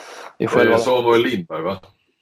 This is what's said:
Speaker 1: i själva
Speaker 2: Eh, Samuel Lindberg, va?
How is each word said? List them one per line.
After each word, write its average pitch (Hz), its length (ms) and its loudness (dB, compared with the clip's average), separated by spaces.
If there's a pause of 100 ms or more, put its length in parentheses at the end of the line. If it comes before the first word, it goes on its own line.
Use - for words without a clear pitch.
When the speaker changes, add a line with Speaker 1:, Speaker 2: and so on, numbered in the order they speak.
(380)
Speaker 1:
i - 80 -2
själva 117 280 2
Speaker 2:
Eh, 113 60 4
Samuel 120 420 2
Lindberg, 87 400 -6
va? 95 160 -6 (440)